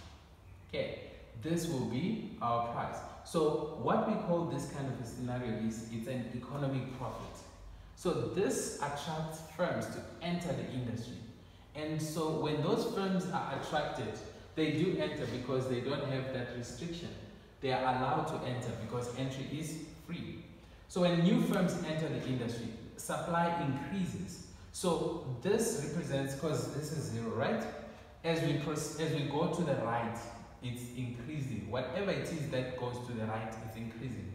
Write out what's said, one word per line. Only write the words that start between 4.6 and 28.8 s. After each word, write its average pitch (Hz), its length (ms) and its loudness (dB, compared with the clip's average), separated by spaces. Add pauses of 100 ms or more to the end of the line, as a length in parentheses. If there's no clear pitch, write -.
kind 135 200 -2
of - 80 -4
a 120 60 -6
scenario 123 480 -2 (140)
is - 260 -2
it's 117 140 -2
an 123 180 0 (100)
economic 135 600 -2
profit. - 400 -6 (580)
So 175 160 2 (220)
this - 440 2
attracts 156 640 -2 (140)
firms - 320 2
to - 140 -6 (220)
enter 175 280 0
the 123 200 -2
industry. 110 460 -2 (580)
And 156 260 0
so - 400 0
when 147 220 2
those 220 320 4
firms 190 360 2
are 139 300 0
attracted, 127 580 0 (360)
they 156 160 4
do 170 280 4
enter 147 280 0
because 127 420 2
they 120 120 2
don't 139 240 0
have 131 280 0
that 120 240 -2
restriction. 143 520 -6 (520)
They 135 100 2
are 117 100 2 (140)
allowed - 300 4
to - 220 -2
enter 123 240 0 (100)
because 120 380 -2
entry 135 340 -2
is 156 300 -4 (240)
free. - 360 -6 (440)
So 185 140 2
when 170 200 6
new 185 220 10
firms - 340 4 (100)
enter 156 220 2
the 127 160 -2
industry, 117 480 -2 (240)
supply 170 480 2 (160)
increases. - 840 -2 (240)
So 151 680 0
this 185 460 4
represents, 135 520 0
'cause 147 340 0
this 147 180 -2
is 110 200 -2
zero, 113 200 -2
right? 175 320 2 (600)
As 160 180 4
we 143 180 4
proce-, - 400 -2